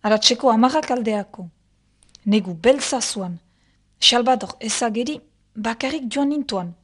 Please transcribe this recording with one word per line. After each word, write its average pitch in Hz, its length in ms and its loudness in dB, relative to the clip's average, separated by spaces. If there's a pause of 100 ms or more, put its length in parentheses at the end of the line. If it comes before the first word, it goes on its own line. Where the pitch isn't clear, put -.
aratseko 220 500 2
hamarrak 262 400 2
aldeako. 208 580 -4 (760)
Negu 196 300 2
beltza 254 460 2
zuan. 180 320 -6 (680)
Salvador 240 600 2
ezageri 233 580 -4 (360)
bakarrik 247 540 -4
joan 277 200 0
nintuan. 220 400 -4 (140)